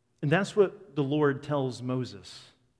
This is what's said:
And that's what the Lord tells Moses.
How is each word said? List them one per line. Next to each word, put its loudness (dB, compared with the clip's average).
And 0
that's 0
what 2
the 0
Lord 2
tells -2
Moses. -8